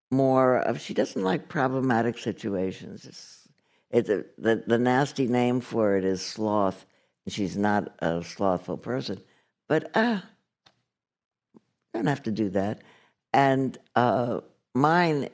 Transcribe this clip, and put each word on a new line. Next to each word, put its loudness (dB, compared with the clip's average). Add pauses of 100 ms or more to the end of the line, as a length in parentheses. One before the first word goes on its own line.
more 4
of, -2
she -10
doesn't -2
like -2
problematic 0
situations. -6
It's, -20 (440)
it's 2
a, -2 (120)
the, 0
the 2
nasty 0
name 2
for 0
it 0
is -2
sloth. 0 (420)
She's -4
not 0
a -2
slothful -2
person, -8 (460)
but, -2
uh, 0 (1700)
don't -2
have -2
to -4
do -2
that. -2 (500)
And, 2 (180)
uh, 2 (340)
mine 2